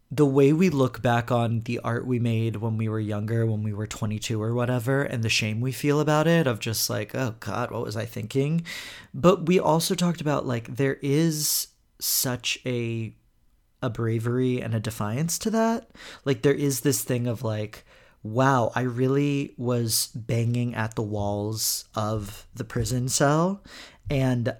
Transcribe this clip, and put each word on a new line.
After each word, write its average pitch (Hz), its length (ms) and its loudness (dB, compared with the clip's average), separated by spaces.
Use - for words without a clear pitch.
the 135 120 4
way 139 280 6
we 175 180 6
look 127 320 0
back 120 300 2
on 117 300 2
the 120 180 -4
art 117 260 -4
we 127 140 0
made 113 340 0
when 110 220 -4
we 110 120 -2
were 110 120 -2
younger, 107 440 -2
when 107 200 0
we 107 80 -4
were 104 160 -6
twenty-two 107 520 -4
or 113 140 -2
whatever, 123 480 0
and 120 220 -4
the 113 40 0
shame 110 320 0
we 127 120 -2
feel 143 260 2
about 151 300 4
it 165 180 4
of 113 140 0
just, - 280 -2
like, 110 280 -4
"Oh 123 240 -2
God, 113 320 -4
what 113 100 -4
was 107 140 -6
I 110 80 -4
thinking?" 135 600 -2
But 160 340 4
we 180 120 6
also 165 380 2
talked 175 240 0
about, 143 260 0
like, 120 300 -4
there 139 260 0
is 151 640 0
such - 640 -2
a, 117 480 -4
a 131 80 -2
bravery 120 720 0
and 113 120 -4
a 117 60 0
defiance 120 640 -2
to 220 100 -2
that. 226 400 0
Like, 139 180 0
there 143 120 4
is 139 280 -2
this 139 200 2
thing 123 240 -2
of, 113 160 -4
like, 107 420 -6
"Wow, 123 540 4
I 123 60 0
really 135 720 0
was 120 580 0
banging 117 640 0
at 110 180 -4
the 117 80 -2
walls 104 840 -2
of 107 580 -4
the 117 80 -8
prison 123 460 -2
cell, 160 560 2
and 127 520 0